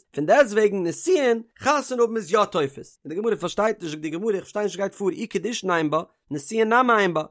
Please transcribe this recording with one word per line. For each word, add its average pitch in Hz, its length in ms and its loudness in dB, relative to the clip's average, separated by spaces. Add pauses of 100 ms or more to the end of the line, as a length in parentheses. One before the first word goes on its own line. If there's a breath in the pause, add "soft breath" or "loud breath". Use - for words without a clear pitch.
(140)
פון 151 120 -4
דעסוועגן, 208 560 4
נשואין, 240 600 2 (160)
חתונה 254 460 0
אבן 226 120 -2
איז 180 160 -8
יא 208 120 4
תופת. 156 340 -4 (260)
אין 147 80 -10
דער 165 60 -6
גמרא 214 160 -2
פארשטייט, 196 500 -2
די 156 260 -8
גמרא, 196 240 -2
איך 185 80 -2
פארשטיי - 200 -6
נישט 190 180 -4
גוט 196 140 -4
פאר, 202 160 -2
איך - 200 -6
קידושין 190 400 -4
אין 160 200 2
בו, 156 80 0 (320)
נשואין 220 380 0
נאמען 240 300 4
אין 185 160 2
בו. 156 60 0 (100)